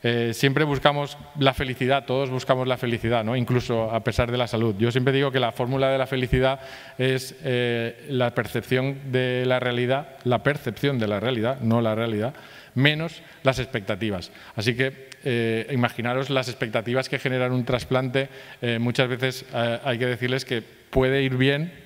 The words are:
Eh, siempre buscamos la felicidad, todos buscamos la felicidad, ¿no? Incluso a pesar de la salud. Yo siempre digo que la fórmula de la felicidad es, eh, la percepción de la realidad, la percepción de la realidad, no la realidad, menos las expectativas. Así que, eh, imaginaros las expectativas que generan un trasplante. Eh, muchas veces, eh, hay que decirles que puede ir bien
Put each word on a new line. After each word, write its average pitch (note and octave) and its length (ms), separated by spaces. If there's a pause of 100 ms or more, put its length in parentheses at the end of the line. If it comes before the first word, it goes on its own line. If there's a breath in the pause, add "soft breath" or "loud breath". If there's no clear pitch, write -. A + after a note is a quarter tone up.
Eh, A#2 320
siempre C#3 300
buscamos C#3+ 520 (220)
la C3+ 160
felicidad, C3 500
todos C3 240
buscamos B2+ 400
la B2+ 80
felicidad, A#2 480
¿no? A#2 120
Incluso A#2+ 540
a A2+ 140
pesar A#2+ 260
de A#2+ 60
la B2 100
salud. A2+ 320
Yo A#2 140
siempre C3 220
digo C#3 180
que C3 80
la A#2 120
fórmula C3+ 360
de C3+ 80
la C3 100
felicidad C3 540 (380 loud breath)
es, C3 440
eh, A#2+ 680
la B2 240
percepción C3 760
de B2+ 340
la B2+ 140
realidad, B2 480 (160)
la B2 180
percepción C#3 560
de A2 100
la G2+ 120
realidad, A#2+ 400
no A#2 200
la A2 140
realidad, A2+ 400 (400 loud breath)
menos D3+ 480 (220 loud breath)
las C3 140
expectativas. G#2 720 (260 loud breath)
Así A2+ 200
que, C3+ 320 (160)
eh, A2+ 460
imaginaros B2 580
las C3 200
expectativas A#2+ 600
que C#3 100
generan B2+ 340
un B2+ 120
trasplante. B2+ 640 (320 loud breath)
Eh, A#2+ 180
muchas A#2+ 300
veces, B2+ 460
eh, A#2 300
hay B2 140
que B2+ 80
decirles B2 380
que A#2+ 160
puede C3 600
ir C3 140
bien C#3+ 360 (140)